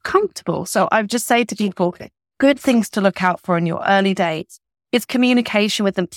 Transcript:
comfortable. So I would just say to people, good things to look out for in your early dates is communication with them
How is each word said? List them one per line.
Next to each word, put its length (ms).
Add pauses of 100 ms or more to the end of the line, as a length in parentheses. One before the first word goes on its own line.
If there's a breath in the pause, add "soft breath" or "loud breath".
comfortable. 640
So 240
I 120
would 80
just 160
say 180
to 100
people, 400 (440)
good 200
things 320
to 100
look 220
out 180
for 160
in 80
your 220
early 260
dates 460 (340)
is 120
communication 800
with 100
them 220